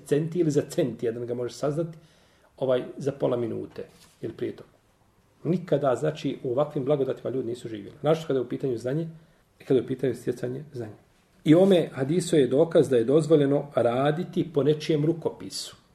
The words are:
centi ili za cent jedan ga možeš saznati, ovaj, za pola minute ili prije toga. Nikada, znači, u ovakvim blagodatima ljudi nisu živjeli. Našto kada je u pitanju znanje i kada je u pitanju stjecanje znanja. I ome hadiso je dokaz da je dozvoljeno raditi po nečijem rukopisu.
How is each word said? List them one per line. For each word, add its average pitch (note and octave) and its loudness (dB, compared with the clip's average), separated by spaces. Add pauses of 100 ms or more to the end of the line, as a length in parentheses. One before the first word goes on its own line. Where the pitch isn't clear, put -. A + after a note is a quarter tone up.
centi D#3+ -2
ili D#3+ 2
za C#3+ 2
cent B2+ -2
jedan A#2+ -4
ga A#2+ -6
možeš A#2+ -6
saznati, D#3 -4 (600)
ovaj, B2+ 0 (120)
za C3+ -4
pola C3 0
minute G#2+ -6 (360)
ili A2 -8
prije A2+ -8
toga. - -20 (760)
Nikada, C#3+ 0
znači, C#3+ -4
u C3 -6
ovakvim C#3+ -2
blagodatima C3 -2
ljudi A#2+ -4
nisu A#2+ -8
živjeli. G#2 -12
Našto D#3+ 0
kada C3+ 0
je A#2 0
u - -10
pitanju C3 -4
znanje C#3+ -4 (520)
i - -20
kada C3+ 2
je - -6
u - -10
pitanju C3 -2
stjecanje B2 -6
znanja. A2 -12 (420)
I D3+ 8
ome F3+ 6
hadiso E3 0
je C3+ 6
dokaz C#3+ 4
da B2+ 4
je A#2 4
dozvoljeno C#3+ 4
raditi C#3 0
po C#3 2
nečijem D3+ 2
rukopisu. - -4 (180)